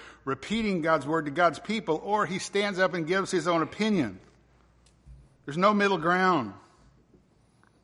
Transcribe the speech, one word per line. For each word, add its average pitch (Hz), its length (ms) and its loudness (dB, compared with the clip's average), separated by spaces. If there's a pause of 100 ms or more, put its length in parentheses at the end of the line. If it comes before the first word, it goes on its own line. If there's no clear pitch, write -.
(240)
repeating 196 560 -2
God's 156 260 0
word 160 200 -2
to 147 40 -6
God's 160 280 2
people, 170 440 -4
or 208 220 -2
he 170 140 -4
stands 202 400 -4
up 185 160 2
and 165 120 -4
gives 185 240 0
his 165 160 0
own 170 140 2
opinion. 156 580 0 (1300)
There's 143 140 -8
no 208 160 6
middle 202 240 2
ground, 170 560 2 (1300)